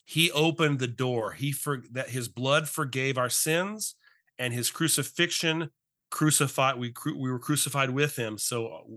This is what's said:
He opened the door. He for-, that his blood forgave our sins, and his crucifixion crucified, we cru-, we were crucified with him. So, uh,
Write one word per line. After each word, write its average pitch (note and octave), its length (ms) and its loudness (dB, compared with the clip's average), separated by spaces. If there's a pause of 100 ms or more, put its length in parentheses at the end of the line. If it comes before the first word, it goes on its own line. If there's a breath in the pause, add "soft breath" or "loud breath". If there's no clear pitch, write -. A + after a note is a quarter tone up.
He E3 280 2
opened D3+ 480 2
the B2+ 80 0
door. A#2 440 -2
He C#3 200 -4
for-, C3+ 300 -4 (100)
that B2+ 180 -6
his A#2+ 180 -4
blood C#3 400 2
forgave C3 480 -2
our B2 140 0
sins, F#3+ 640 0 (440 soft breath)
and B2 140 -2
his A#2+ 180 0
crucifixion D#3+ 1000 0 (400)
crucified, C#3 680 4
we B2 120 -4
cru-, D3 260 -6
we C3+ 140 -2
were B2 80 -2
crucified C#3 520 0
with C#3+ 260 0
him. A2 220 -4
So, A#2 280 -2
uh, D#2+ 140 -12 (160)